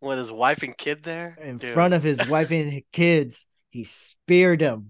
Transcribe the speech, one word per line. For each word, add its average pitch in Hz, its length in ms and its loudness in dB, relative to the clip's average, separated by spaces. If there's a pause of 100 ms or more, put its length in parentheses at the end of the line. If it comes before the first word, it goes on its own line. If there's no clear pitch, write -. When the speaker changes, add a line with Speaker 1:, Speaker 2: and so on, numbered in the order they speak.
Speaker 1:
With 135 180 -4
his 113 140 -8
wife 127 300 0
and - 140 -10
kid 151 280 -6
there? 165 360 -10
Speaker 2:
In 131 180 -12
Speaker 1:
Dude. 123 160 -8
Speaker 2:
front 175 200 4
of 160 80 2
his 135 220 0
Speaker 1:
<laughs> - 20 -6
Speaker 2:
wife 156 240 0
and 147 320 -4 (100)
kids, 165 540 2 (240)
he 117 140 -12
speared 175 800 2
him. 110 280 -2